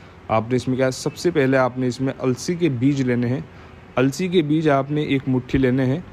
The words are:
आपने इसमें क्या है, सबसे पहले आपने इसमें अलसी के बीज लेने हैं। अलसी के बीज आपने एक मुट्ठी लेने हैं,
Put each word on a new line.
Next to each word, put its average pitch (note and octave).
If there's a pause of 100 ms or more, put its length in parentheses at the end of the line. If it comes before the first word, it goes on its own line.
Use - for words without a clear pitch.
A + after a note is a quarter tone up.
(300)
आपने A2
इसमें B2+
क्या C3
है, C3
सबसे -
पहले C3+
आपने B2+
इसमें C3
अलसी C3
के E3
बीज C3+
लेने B2
हैं। C3+ (540)
अलसी C#3
के F3+
बीज D#3
आपने C#3+
एक C3+
मुट्ठी B2+
लेने C3
हैं, C#3